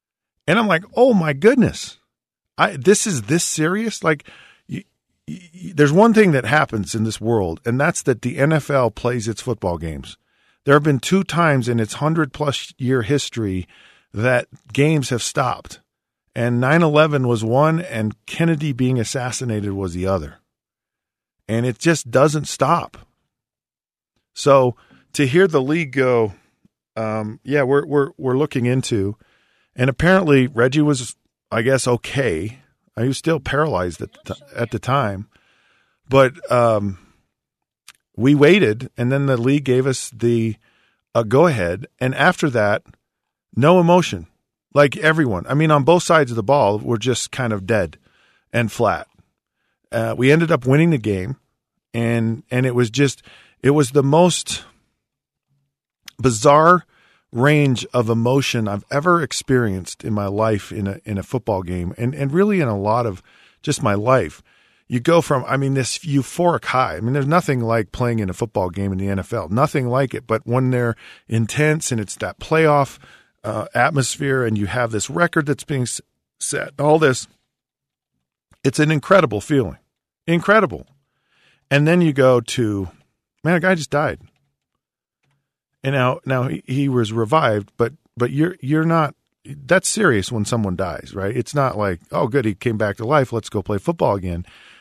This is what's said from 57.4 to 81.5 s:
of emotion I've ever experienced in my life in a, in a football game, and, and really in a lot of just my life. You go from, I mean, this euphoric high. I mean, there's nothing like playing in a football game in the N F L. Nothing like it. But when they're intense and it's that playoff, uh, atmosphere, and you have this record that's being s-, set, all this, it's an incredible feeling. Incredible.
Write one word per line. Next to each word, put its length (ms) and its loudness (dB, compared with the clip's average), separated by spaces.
of 160 0
emotion 580 0
I've 240 -6
ever 300 0
experienced 840 -4
in 100 -4
my 140 -2
life 440 -2
in 140 -6
a, 200 -6
in 120 -6
a 60 -6
football 400 -4
game, 340 -6
and, 160 -4
and 200 -6
really 260 0
in 80 0
a 120 -4
lot 260 0
of 180 -8
just 180 -4
my 120 0
life. 500 0
You 120 -2
go 220 2
from, 240 -2
I 100 -4
mean, 180 -2
this 260 -4
euphoric 680 -2
high. 320 -2
I 20 -8
mean, 140 -4
there's 120 -2
nothing 360 0
like 320 -2
playing 260 -2
in 100 -2
a 40 -6
football 360 -4
game 220 -6
in 60 -4
the 100 -4
N 120 -2
F 120 -10
L. 160 -6
Nothing 400 -2
like 260 -2
it. 140 -10
But 180 -4
when 260 0
they're 260 -2
intense 640 0
and 80 -4
it's 160 -10
that 220 -10
playoff, 600 2
uh, 320 -8
atmosphere, 680 0
and 140 0
you 80 -2
have 260 -4
this 180 -4
record 360 0
that's 180 -4
being 200 -4
s-, 180 -8
set, 380 -8
all 220 4
this, 300 2
it's 140 -2
an 120 2
incredible 480 2
feeling. 380 -2
Incredible. 600 2